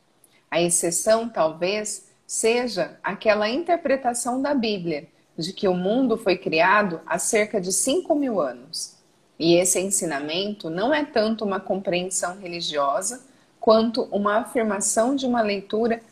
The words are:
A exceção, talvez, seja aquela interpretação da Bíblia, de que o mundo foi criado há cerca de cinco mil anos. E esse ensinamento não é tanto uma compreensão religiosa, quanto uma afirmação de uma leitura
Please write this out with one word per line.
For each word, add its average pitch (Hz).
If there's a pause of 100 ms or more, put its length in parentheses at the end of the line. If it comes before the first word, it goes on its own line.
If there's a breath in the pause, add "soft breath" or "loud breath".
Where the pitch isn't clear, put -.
(500)
A 160
exceção, 180
talvez, 185 (180)
seja 226
aquela 208
interpretação 269
da 285
Bíblia, 175 (300)
de 165
que -
o 185
mundo 220
foi 180
criado 180
há 175
cerca 208
de 185
cinco 320
mil 262
anos. 127 (420)
E 170
esse 180
ensinamento 180
não 196
é 302
tanto 220
uma 190
compreensão 185
religiosa, 175 (360 soft breath)
quanto 226
uma 202
afirmação 226
de 262
uma 240
leitura 220 (100)